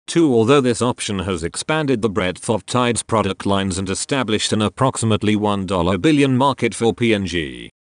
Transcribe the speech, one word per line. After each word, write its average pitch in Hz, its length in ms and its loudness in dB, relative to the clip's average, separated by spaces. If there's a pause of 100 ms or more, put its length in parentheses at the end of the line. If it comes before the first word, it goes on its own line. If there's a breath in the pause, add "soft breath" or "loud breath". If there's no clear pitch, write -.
Two, 165 260 2
although 117 280 6
this 123 200 0
option 113 380 -2
has 92 240 -4
expanded 135 600 -2
the 113 60 0
breadth 92 400 -2
of 107 180 -2
Tide's 120 360 0
product 101 440 -2
lines 98 320 0
and 95 120 -4
established 107 600 -2
an 107 100 0
approximately 107 720 0
one 101 320 0
dollar 92 320 0
billion 139 380 2
market 123 360 0
for 113 220 0
P 117 180 0
and 98 140 0
G, 67 420 -6 (180)